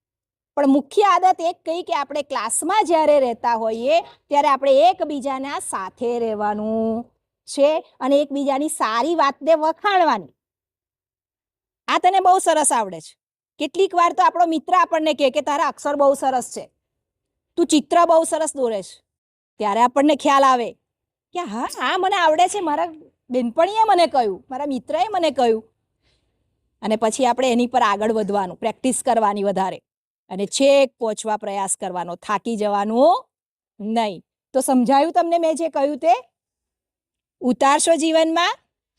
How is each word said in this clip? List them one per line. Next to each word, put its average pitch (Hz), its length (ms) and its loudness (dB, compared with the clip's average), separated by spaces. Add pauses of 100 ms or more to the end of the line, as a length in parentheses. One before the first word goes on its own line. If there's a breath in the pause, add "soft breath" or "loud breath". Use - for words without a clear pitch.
(560)
પણ 285 100 2
મુખ્ય 277 360 2
આદત 370 380 2
એક 339 160 -4 (100)
કહી 330 160 -4
કે 339 100 -12
આપણે 285 300 -4
ક્લાસમાં 294 600 -2
જ્યારે 302 360 2
રહેતા 240 340 -2
હોઈએ 226 460 -2
ત્યારે - 480 -2
આપણે 277 240 2
એકબીજાના 285 840 0
સાથે 240 600 -6
રહેવાનું 220 880 -4 (400)
છે 302 380 0 (160 soft breath)
અને 277 200 2
એકબીજાની 285 480 -2
સારી 240 460 -2
વાતને 294 400 2
વખાણવાની. 311 720 0 (1600)
"આ 285 100 0
તને 370 220 2
બહુ 370 180 4
સરસ 311 340 2
આવડે 196 280 -2
છે." - 160 -20 (420)
કેટલીક 349 360 -2
વાર 339 180 2
તો 370 100 0
આપણો 349 240 2
મિત્ર 320 280 -2
આપણને 320 400 0
કહે 269 160 0
કે 294 100 -2
"તારા 294 280 -2
અક્ષર 294 260 -6
બહુ 277 200 2
સરસ 262 420 -4
છે, 170 140 -14 (840)
તું 339 100 0
ચિત્ર 330 400 2
બહુ 330 180 4
સરસ 311 320 -4
દોરે 226 260 -2
છે." - 200 -20 (560)
ત્યારે 208 220 0
આપણને 277 360 2
ખ્યાલ 277 280 4
આવે 240 280 2 (600)
કે 349 60 -10
"હા, 269 300 -8 (120)
હા, 269 180 -2
મને 381 180 0
આવડે 339 320 2
છે, 403 120 -6
મારા 320 260 -2 (440)
બેનપણીએ 320 580 0
મને 349 180 4
કહ્યું, 220 440 -2
મારા 269 160 -8
મિત્રએ 285 320 -6 (120)
મને 339 200 -2
કહ્યું." 226 340 0 (1160)
અને 214 140 -2
પછી 240 300 0
આપણે 247 260 0
એની 240 140 2
પર 240 160 0
આગળ 208 300 0
વધવાનું, 202 440 -4
પ્રેક્ટિસ - 460 -4
કરવાની 208 420 0
વધારે 185 380 -4 (460)
અને 196 180 -6
છેક 277 520 2
પહોંચવા 214 380 -6
પ્રયાસ 202 400 -6
કરવાનો, 175 380 -8
થાકી 214 420 -6
જવાનું 214 720 0 (540)
નહીં. 214 420 -4 (300)
તો 262 80 0
સમજાયું 269 520 2
તમને 339 260 0
મેં 320 180 -2
જે 330 120 -4
કહ્યું 285 300 -4
તે? 320 140 2 (1300)
ઉતારશો 277 560 2
જીવનમાં? 330 600 0 (420)